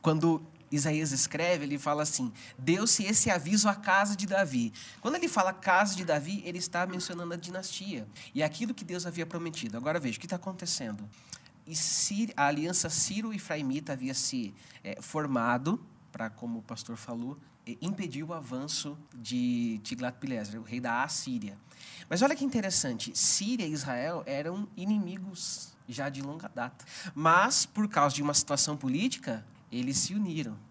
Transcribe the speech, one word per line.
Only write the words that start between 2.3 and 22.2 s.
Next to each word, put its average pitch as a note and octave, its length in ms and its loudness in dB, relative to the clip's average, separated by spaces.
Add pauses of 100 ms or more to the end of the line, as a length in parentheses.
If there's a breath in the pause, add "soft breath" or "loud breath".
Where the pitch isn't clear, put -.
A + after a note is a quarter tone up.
"Deu-se F#3+ 460 4
esse G#3+ 260 6
aviso G3 380 4
à G3 60 6
casa G3+ 420 4
de G3 100 -2
Davi." C3+ 460 2 (280 loud breath)
Quando B3+ 140 0
ele F4 140 0
fala F#3+ 240 4
casa F#3+ 420 4
de F#3 100 -4
Davi, E3 400 0
ele F3 140 -6
está F3 280 0
mencionando F3 460 -6
a F3 40 -4
dinastia F3+ 720 -8 (280 loud breath)
e C#3+ 80 2
aquilo G#3+ 320 -2
que - 100 -10
Deus F3+ 220 -6
havia E3+ 180 -4
prometido. D#3+ 520 -6
Agora D3+ 240 0
veja, B2 180 -4
o - 20 -12
que - 60 -12
tá F3+ 100 -4
acontecendo? C3 720 -6 (580 loud breath)
E D#3+ 100 -12
Cir-, - 600 0
a C#3+ 100 4
aliança D#3+ 440 2
Ciro-Efraimita D#3+ 1000 -2
havia C3 200 -4
se, A#2 400 -2 (300 loud breath)
é, G2+ 180 -10
formado C3+ 800 0 (300)
pra, A2+ 180 -6
como A#2 300 -8
o A2 40 -12
pastor A2+ 340 -10
falou, B2 420 -8 (260 loud breath)
é, - 160 -10
impedir E3+ 440 -4
o E3+ 100 -8
avanço C#3+ 640 -6 (160)
de A#2+ 680 0
Tiglat-Pileser, A#2+ 760 -6
o A2+ 40 -12
rei A2+ 160 -6
da B2 240 0
Assíria. A#2 520 -4 (520 loud breath)
Mas F#3 140 2